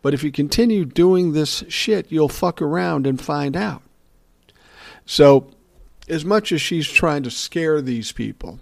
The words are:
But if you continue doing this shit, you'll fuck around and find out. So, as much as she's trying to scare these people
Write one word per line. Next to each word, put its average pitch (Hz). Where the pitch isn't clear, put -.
But 139
if 139
you 147
continue 196
doing 175
this 151
shit, -
you'll 156
fuck -
around 160
and 131
find 147
out. 196
So, 139
as 160
much 202
as 156
she's 160
trying 147
to 120
scare 156
these 120
people 110